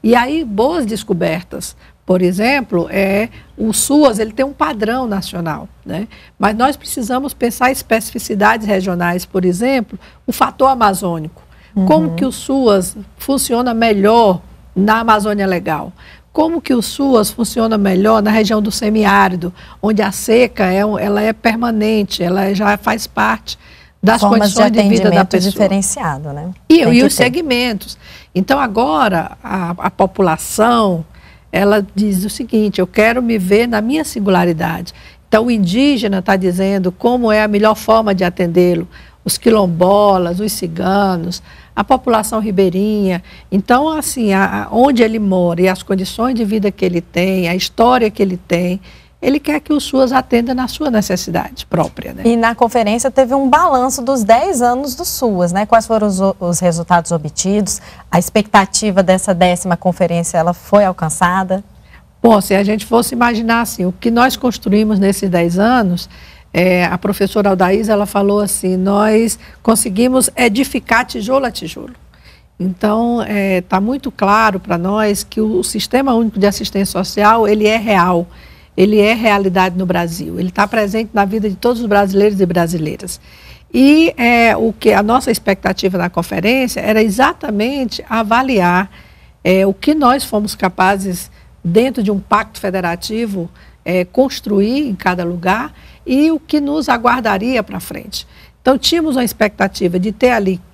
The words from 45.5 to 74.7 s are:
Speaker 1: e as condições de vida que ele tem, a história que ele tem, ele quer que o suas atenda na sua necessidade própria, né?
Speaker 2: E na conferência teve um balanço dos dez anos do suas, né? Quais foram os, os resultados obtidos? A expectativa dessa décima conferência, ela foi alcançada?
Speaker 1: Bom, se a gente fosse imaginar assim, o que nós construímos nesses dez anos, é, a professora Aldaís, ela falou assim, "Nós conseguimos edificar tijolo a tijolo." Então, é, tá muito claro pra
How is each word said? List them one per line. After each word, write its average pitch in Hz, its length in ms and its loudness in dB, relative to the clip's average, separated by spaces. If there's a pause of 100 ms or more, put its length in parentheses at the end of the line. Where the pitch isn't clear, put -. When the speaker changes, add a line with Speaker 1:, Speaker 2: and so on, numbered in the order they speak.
Speaker 1:
e 185 80 4
as 185 120 -2
condições 226 540 -4
de 226 80 -2
vida 208 260 -2
que 190 140 -4
ele 175 160 0
tem, 180 480 -2
a 175 80 -2
história 226 560 2
que 220 100 -6
ele 190 140 0
tem, 180 460 -4 (380)
ele 277 200 0
quer 302 220 -4
que - 100 -8
o 294 80 2
suas 262 320 0
atenda 254 420 0
na 254 140 -2
sua 302 240 -4
necessidade 180 760 -2
própria, - 480 -4
né? - 120 -16
Speaker 2:
E 233 100 4
na 226 180 2
conferência 233 560 0
teve 262 240 2
um 277 160 2
balanço 269 520 2
dos 254 200 0
dez 240 400 0
anos 247 340 0
do 349 100 -8
suas, 180 480 -2
né? 202 120 -2
Quais 220 220 2
foram 214 200 0
os, 185 120 -2 (220)
os 175 180 -2
resultados 170 500 0
obtidos? 185 720 -2 (300)
A 175 80 2
expectativa 202 840 0
dessa 185 320 2
décima 180 440 0
conferência, 170 600 -2
ela 170 160 0
foi 208 300 2
alcançada? 185 800 0 (580)
Speaker 1:
Bom, 220 200 6
se 202 120 -2
a 196 120 2
gente 214 200 -2
fosse 240 300 0
imaginar 233 460 0
assim, 226 240 -4
o 180 80 -2
que 233 180 -2
nós 247 240 2
construímos 214 640 0
nesses 196 300 0
dez 170 280 0
anos, 208 520 0 (440)
é, 180 320 2
a 180 120 -2
professora 202 520 0
Aldaís, 190 380 2
ela 208 180 0
falou 202 360 0
assim, 185 340 -2
"Nós 208 640 2 (240)
conseguimos 240 720 2
edificar 240 720 0
tijolo 254 400 -2
a 233 60 -4
tijolo." - 420 -12 (640)
Então, 220 640 -2
é, 196 400 -2
tá 190 180 -2
muito 247 320 -4
claro 208 480 2
pra 175 180 -4